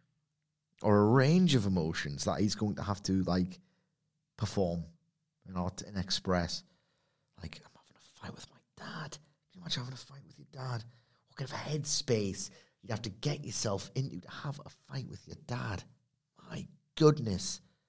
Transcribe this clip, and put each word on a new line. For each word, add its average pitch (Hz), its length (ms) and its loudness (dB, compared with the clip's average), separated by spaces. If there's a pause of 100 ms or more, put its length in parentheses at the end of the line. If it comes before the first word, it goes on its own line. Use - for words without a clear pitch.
(840)
or 104 160 8
a 104 60 8
range 139 500 6
of 104 120 4
emotions 82 580 0
that 85 160 2
he's 104 140 4
going 104 220 -2
to - 60 -4
have 101 200 -2
to, 95 220 2
like, 90 340 2 (800)
perform 87 480 0 (640)
and 92 120 -10
art 90 240 -4
and 101 160 -12
express. 90 640 -2 (800)
Like, - 220 -12
"I'm - 100 -20
having - 220 -20
a - 240 -20
fight - 140 -12
with - 160 -16
my - 80 -20 (180)
dad." - 360 -10
Can - 80 -16 (340)
you 185 80 -20
imagine 151 200 -4
having 127 120 -10
a - 20 -14
fight 139 300 -18
with - 120 -20
your 143 140 -20
dad? 127 320 -8 (440)
What - 80 -20
kind 135 140 -8
of - 60 -8
headspace 117 920 -2 (300)
you'd - 120 -10
have 107 100 -4
to 110 80 -6
get 143 340 -4
yourself 104 520 -4
into 131 240 -4
to - 100 -16
have 143 340 -8
a - 60 -18 (180)
fight 131 200 -10
with - 180 -16
your - 200 -16
dad? 120 360 -6 (640)
My - 180 -10 (300)
goodness. 147 640 4 (280)